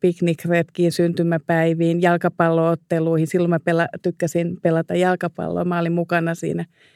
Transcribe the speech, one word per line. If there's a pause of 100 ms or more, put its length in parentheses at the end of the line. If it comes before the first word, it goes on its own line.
piknikretkiin,
syntymäpäiviin,
jalkapallootteluihin.
Silloin
mä
pela-,
tykkäsin
pelata
jalkapalloa.
Mä
olin
mukana
siinä (320)